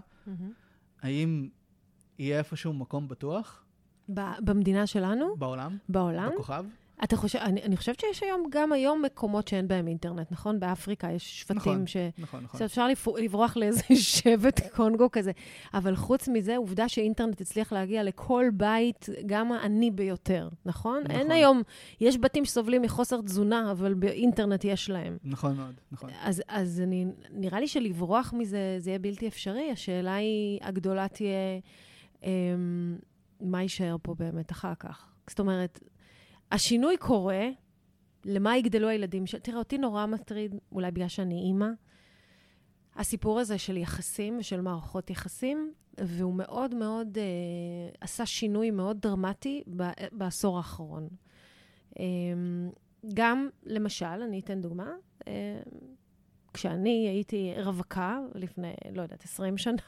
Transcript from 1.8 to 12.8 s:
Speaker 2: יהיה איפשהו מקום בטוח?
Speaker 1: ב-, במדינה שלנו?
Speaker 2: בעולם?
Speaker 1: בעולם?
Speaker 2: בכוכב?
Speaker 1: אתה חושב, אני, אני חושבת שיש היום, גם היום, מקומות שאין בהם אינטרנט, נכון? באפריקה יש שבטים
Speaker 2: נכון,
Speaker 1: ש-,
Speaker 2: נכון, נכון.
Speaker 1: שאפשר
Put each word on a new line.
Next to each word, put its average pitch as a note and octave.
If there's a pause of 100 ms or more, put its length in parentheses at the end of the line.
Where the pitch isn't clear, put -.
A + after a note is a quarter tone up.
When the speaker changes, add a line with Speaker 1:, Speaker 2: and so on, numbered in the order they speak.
Speaker 2:
יהיה C#3+
איפשהו D#3
מקום C#3+
בטוח? D3+ (500)
Speaker 1:
ב-, G3 (240)
במדינה G3
שלנו? A3
Speaker 2:
בעולם? C#3 (100)
Speaker 1:
בעולם? F3+
Speaker 2:
בכוכב? F#3 (400)
Speaker 1:
אתה A3
חושב, G#3+
אני, G#3
אני F#3+
חושבת -
שיש G#4+
היום, F#4+
גם D4+
היום, D4
מקומות G#3+
שאין F#3+
בהם F3+
אינטרנט, E3+
נכון? G#3
באפריקה F#3
יש -
שבטים -
Speaker 2:
נכון, F#3+
Speaker 1:
ש-, - (220)
Speaker 2:
נכון, D#3+
נכון. -
Speaker 1:
שאפשר A#3+